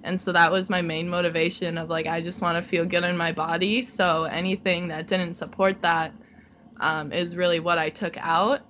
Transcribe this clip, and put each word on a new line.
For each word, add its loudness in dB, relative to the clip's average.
And -4
so -4
that 8
was 0
my 0
main -2
motivation 0
of, -6
like, -2
I -2
just -6
wanna 0
feel 0
good 0
in 0
my 0
body. 0
So 0
anything -2
that -8
didn't -2
support 0
that, 0
um, 0
is -2
really 4
what 2
I 0
took -6
out 2